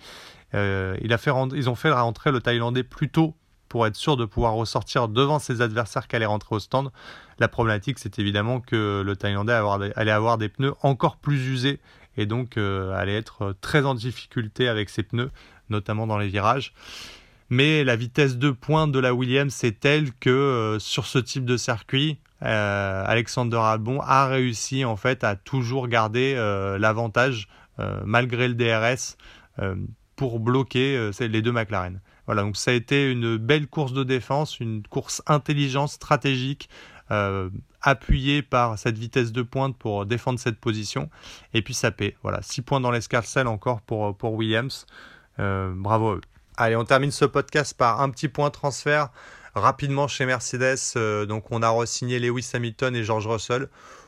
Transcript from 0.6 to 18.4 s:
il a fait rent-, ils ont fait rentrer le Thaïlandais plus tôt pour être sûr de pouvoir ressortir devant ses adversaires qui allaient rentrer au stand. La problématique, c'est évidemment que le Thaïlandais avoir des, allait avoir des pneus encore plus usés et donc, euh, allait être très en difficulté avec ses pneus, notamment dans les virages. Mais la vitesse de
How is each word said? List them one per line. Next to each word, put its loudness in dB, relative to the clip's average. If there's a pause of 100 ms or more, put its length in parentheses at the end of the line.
il 0
a 4
fait -2
rent-, 0
ils 0
ont 0
fait 0
rentrer 2
le 0
Thaïlandais 0
plus -4
tôt 2 (320)
pour 2
être -4
sûr 0
de -2
pouvoir 0
ressortir 0
devant 2
ses -2
adversaires -2
qui 0
allaient 0
rentrer -2
au 0
stand. -2 (480)
La 2
problématique, -2
c'est -10
évidemment -2
que -2
le -2
Thaïlandais -2
avoir 0
des, -6
allait 0
avoir 2
des -2
pneus -2
encore 2
plus -2
usés -2 (380)
et 0
donc, -4
euh, -2
allait -2
être -6
très 2
en 0
difficulté -4
avec 0
ses -4
pneus, -4 (380)
notamment -2
dans 0
les -2
virages. 2 (760)
Mais 4
la 4
vitesse 2
de 2